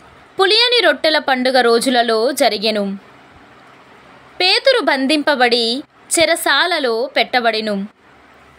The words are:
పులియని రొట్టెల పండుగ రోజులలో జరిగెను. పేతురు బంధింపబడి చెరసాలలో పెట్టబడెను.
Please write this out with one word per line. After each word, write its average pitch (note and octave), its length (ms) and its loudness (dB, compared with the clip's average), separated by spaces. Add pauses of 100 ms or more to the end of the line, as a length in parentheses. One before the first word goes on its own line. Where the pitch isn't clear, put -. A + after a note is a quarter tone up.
(400)
పులియని A#4 400 2
రొట్టెల D#4 380 0
పండుగ B3+ 420 0
రోజులలో A#3 720 0
జరిగెను. G#3+ 680 -2 (1400)
పేతురు A4+ 440 0
బంధింపబడి C4 960 0 (360)
చెరసాలలో D#4 960 0
పెట్టబడెను. A3 840 -2 (600)